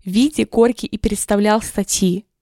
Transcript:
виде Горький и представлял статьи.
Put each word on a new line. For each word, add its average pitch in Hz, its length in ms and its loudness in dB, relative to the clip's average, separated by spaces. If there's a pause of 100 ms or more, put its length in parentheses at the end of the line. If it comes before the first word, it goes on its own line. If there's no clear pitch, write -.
виде 226 420 0
Горький 233 420 0
и 214 100 -10
представлял 208 640 0
статьи. 190 640 -2 (160)